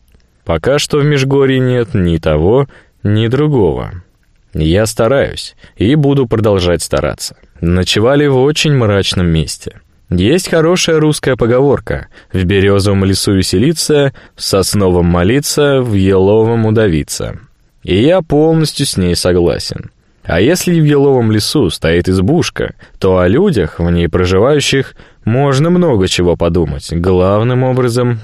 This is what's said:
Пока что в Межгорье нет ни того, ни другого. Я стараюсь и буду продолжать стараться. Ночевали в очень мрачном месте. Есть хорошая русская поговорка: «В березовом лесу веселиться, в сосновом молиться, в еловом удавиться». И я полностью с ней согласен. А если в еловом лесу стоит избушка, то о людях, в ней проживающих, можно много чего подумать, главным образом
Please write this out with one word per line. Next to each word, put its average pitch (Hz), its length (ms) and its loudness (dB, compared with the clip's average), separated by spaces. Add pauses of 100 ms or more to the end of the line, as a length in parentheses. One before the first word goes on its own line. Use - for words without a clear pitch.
(460)
Пока 101 340 -2
что - 200 -2
в 139 40 0
Межгорье 135 560 0
нет 123 340 -2
ни 87 240 0
того, 85 500 0 (360)
ни 107 240 0
другого. 110 640 0 (640)
Я 82 320 0
стараюсь 113 680 -2 (200)
и 110 200 0
буду 139 320 0
продолжать 98 540 0
стараться. - 540 -6 (260)
Ночевали 104 640 0
в 139 120 2
очень 147 360 0
мрачном 101 540 0
месте. - 540 -4 (280)
Есть 110 400 0
хорошая 165 500 0
русская 147 360 0
поговорка: 120 720 0 (260)
«В 92 100 0
березовом 98 640 2
лесу 98 280 0
веселиться, 139 800 0 (220)
в - 60 -18
сосновом 92 640 0
молиться, 131 760 0
в 120 120 -2
еловом 101 720 2
удавиться». 101 760 -2 (440)
И 87 180 0
я 170 200 2
полностью 156 640 0
с - 100 -6
ней 87 180 0
согласен. - 760 -2 (320)
А 85 180 -2
если 170 380 0
в 156 40 2
еловом 139 480 2
лесу 107 380 0
стоит 85 400 -2
избушка, 95 680 -2 (240)
то 92 200 2
о 90 80 2
людях, 117 520 0
в 85 100 0
ней 85 180 0
проживающих, 110 880 0 (280)
можно 139 460 0
много 156 380 2
чего 87 280 0
подумать, 82 560 -2
главным 95 720 0
образом 123 600 0